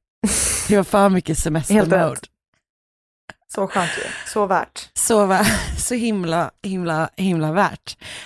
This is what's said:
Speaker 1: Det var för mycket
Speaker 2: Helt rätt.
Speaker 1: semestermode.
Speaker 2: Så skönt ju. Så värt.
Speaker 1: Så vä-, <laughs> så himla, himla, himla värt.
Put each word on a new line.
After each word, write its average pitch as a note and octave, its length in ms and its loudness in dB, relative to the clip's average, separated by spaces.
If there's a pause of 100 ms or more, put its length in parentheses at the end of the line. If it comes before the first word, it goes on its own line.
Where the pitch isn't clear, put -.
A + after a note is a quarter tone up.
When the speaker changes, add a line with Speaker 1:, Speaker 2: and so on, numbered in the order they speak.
(680)
Speaker 1:
Det G#3 100 4
var F#3+ 60 4
för G3+ 260 4
mycket F#3 180 0
Speaker 2:
Helt D#3 100 0 (180)
rätt. D#3+ 120 -2
Speaker 1:
semestermode. F3+ 520 2 (1400)
Speaker 2:
Så G3 120 -2
skönt F3+ 300 -2
ju. - 60 -6 (240)
Så G#3 180 0
värt. - 480 -2
Speaker 1:
Så G#3+ 320 4
vä-, F#3+ 200 4 (160)
<laughs> - 160 -8
så - 180 -4
himla, F#3 560 -2 (120)
himla, F3 540 -2
himla E3 340 0
värt. F3 460 -2 (280)